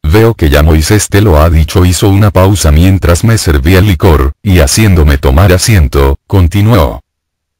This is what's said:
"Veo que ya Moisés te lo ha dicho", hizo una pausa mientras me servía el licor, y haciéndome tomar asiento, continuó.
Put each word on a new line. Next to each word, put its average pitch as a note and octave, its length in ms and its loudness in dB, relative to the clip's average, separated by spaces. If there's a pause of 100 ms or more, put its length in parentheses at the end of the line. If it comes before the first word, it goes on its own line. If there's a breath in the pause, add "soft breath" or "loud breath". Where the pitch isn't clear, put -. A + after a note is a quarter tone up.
"Veo A2 320 2
que D#2 160 -2
ya D2 140 0
Moisés D#2+ 460 0
te G2+ 100 -2
lo E2+ 220 2
ha E2+ 80 2
dicho", D#2+ 340 0
hizo F2+ 240 0
una G2+ 240 2
pausa F#2 400 0
mientras F2 540 0
me A2+ 120 0
servía D#2+ 420 0
el G#2 80 0
licor, D#2 440 0 (100)
y F#2 180 0
haciéndome D#2+ 580 0
tomar D#2+ 340 0
asiento, D2 760 0
continuó. F#2+ 760 0 (580)